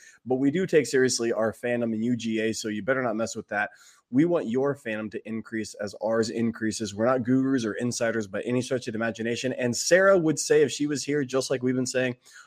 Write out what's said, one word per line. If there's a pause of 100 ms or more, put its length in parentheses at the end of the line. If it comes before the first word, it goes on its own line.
(240)
But
we
do
take
seriously
our
fandom
and
U
G
A,
so
you
better
not
mess
with
that. (400)
We
want
your
fandom
to
increase
as
ours
increases.
We're
not
gurus
or
insiders
by
any
stretch
of
the
imagination.
And
Sarah
would
say,
if
she
was
here,
just
like
we've
been
saying, (300)